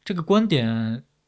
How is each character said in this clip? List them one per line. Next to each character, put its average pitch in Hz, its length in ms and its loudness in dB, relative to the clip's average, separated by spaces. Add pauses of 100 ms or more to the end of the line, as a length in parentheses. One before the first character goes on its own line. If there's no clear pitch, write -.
这 - 80 -8
个 175 100 -4
观 208 240 2
点 113 580 -2 (240)